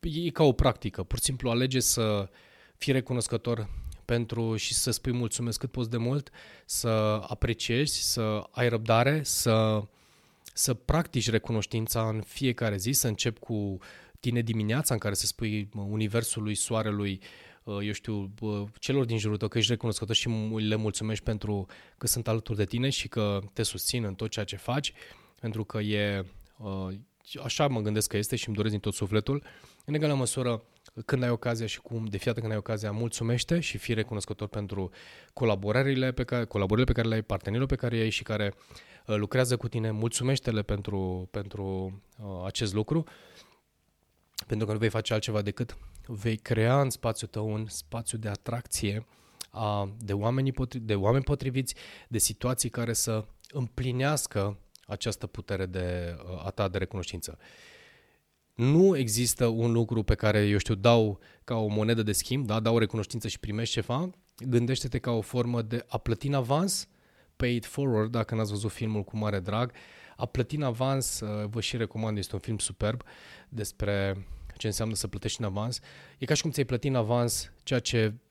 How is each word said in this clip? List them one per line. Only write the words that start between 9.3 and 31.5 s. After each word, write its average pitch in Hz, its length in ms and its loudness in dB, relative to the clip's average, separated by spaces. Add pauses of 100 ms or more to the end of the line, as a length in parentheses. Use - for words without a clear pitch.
să - 200 2
practici 117 560 0
recunoștința 113 760 0
în 110 120 -2
fiecare 117 560 -2
zi, 98 160 0
să 135 160 4
începi 110 300 0
cu 101 400 -4 (420)
tine 120 200 2
dimineața 113 540 0
în 107 60 0
care 101 140 -2
să - 120 -2
spui 107 480 -2
universului, 107 800 -2
soarelui, 104 680 0 (420)
uh, 101 240 -6
eu 104 60 -2
știu, 101 480 -6
uh, 104 240 -2 (140)
celor 135 260 2
din 117 140 0
jurul 104 180 0
tău 107 120 -2
că 117 100 0
ești 110 120 4
recunoscător 113 440 -2
și - 140 0
mu-, 110 300 -2
le 107 180 2
mulțumești 107 480 -2
pentru 101 420 -2 (320)
că - 80 -4
sunt 117 220 0
alături 110 300 0
de 104 60 4
tine 120 240 0
și 135 200 -2
că 104 320 0 (120)
te - 100 -2
susțin 120 420 -2
în 98 100 -2
tot 110 160 -4
ceea 107 140 -2
ce 95 120 -8
faci, 131 360 -2 (480)
pentru 110 240 -2
că - 140 -6
e, 104 480 0 (300)
uh, 98 320 -6 (540)
așa 139 240 2
mă 127 140 2
gândesc 107 280 2
că - 80 -2
este 104 200 0
și - 100 -4
îmi 107 100 -4
doresc 107 160 2
din 104 100 -2
tot 104 120 -2
sufletul. 107 480 0 (420)
În 147 100 -4
egală 151 200 2
măsură, 123 480 0 (420)
când 127 180 2
ai 123 60 2
ocazia 117 380 0